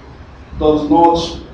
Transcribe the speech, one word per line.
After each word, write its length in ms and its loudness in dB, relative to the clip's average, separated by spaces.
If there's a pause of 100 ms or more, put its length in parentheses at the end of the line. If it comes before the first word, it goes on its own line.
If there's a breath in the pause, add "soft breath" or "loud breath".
(600)
does 300 0
not 280 4 (360)